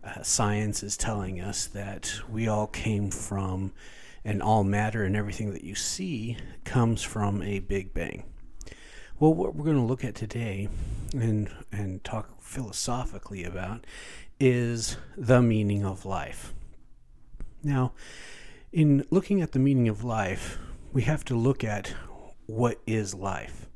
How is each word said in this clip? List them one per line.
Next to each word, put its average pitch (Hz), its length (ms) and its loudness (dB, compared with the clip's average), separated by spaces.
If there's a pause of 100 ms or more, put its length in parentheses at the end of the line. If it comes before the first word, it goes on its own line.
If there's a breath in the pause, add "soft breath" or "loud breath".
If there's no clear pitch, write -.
uh, - 200 -10
science 104 580 2
is 101 160 -4
telling 95 420 -2
us 104 280 -4
that 101 440 -6 (160)
we 110 200 0
all 107 180 2
came 101 460 0
from, 95 600 -2 (540 loud breath)
and 101 160 0
all 107 220 6
matter 107 400 2
and 95 120 2
everything 104 360 -2
that - 120 -8
you 95 120 -8
see 123 600 -4 (280 loud breath)
comes 117 400 2
from 101 400 -2
a 101 160 -2
Big 95 340 -2
Bang. - 300 -4 (960 loud breath)
Well, 156 160 8
what 175 180 0
we're 151 120 -4
gonna 143 200 6
look 123 180 0
at 120 120 -4
today 104 520 -4 (460 loud breath)
and, 110 380 2 (200)
and 101 320 -4
talk - 380 -8
philosophically 120 1040 -4
about 98 420 -6 (540 loud breath)
is 120 580 4 (180)
the 123 280 8
meaning 104 420 4
of 95 180 -4
life. - 520 -6 (1040)
Now, 131 320 2 (800 loud breath)
in 147 400 6
looking 190 280 4
at 160 120 0
the 131 80 4
meaning 131 280 8
of 107 160 2
life, 110 540 0 (340 loud breath)
we 131 120 4
have 151 220 2
to 123 100 0
look 123 280 4
at 101 300 -4 (540 loud breath)
what 113 400 2
is 107 260 2
life. 85 640 -6